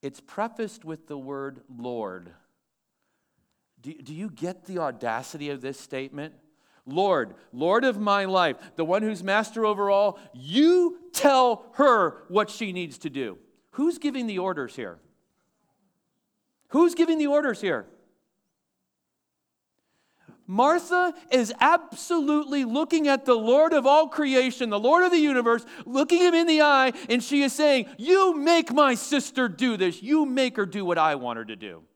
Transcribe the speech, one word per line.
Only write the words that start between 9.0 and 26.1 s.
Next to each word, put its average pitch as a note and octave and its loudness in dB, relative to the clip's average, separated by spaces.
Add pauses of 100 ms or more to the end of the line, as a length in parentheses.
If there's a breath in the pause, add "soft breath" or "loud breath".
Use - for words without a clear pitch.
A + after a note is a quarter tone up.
who's G#3+ -6
master G#3+ -2
over G3+ -2
all, G3+ 2 (160 loud breath)
you D4+ 2 (140)
tell B3+ 2
her A3+ 2
what G3+ 0
she G#3 -8
needs F3 -10
to D#3 -10
do." B2+ -8 (340)
Who's D#4 -2
giving C4 -6
the G3 -6
orders E3 -6
here? F#2+ -12 (1700)
Who's E4+ 2
giving E4 0
the D4 -2
orders C#4+ 0
here? C#3+ -4 (2750 soft breath)
Martha E4+ 0 (160 loud breath)
is A#3+ 0
absolutely D4 0
looking D4 -2
at C4+ 0
the B3 6
Lord B3+ 4
of C4+ 2
all D4+ 4
creation, C4 -2
the G#3 -2
Lord D4+ 4
of F4+ 2
the F4 2
universe, A#3+ 2 (200 loud breath)
looking C#4 0